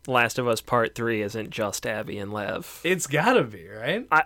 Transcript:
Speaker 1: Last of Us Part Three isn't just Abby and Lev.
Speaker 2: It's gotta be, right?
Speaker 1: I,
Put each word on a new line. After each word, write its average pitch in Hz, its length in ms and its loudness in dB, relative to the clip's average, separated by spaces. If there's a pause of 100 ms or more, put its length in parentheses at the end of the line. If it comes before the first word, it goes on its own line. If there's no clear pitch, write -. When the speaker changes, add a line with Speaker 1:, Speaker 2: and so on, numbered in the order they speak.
Speaker 1:
Last 120 320 2
of 123 80 0
Us 117 140 2
Part - 340 2
Three 113 280 0
isn't 104 280 -4
just 104 360 -4
Abby 107 320 -4
and 101 140 -8
Lev. 104 520 -6
Speaker 2:
It's 180 240 0
gotta 180 340 4
be, 101 240 -10
right? 120 460 -6
Speaker 1:
I, 156 140 8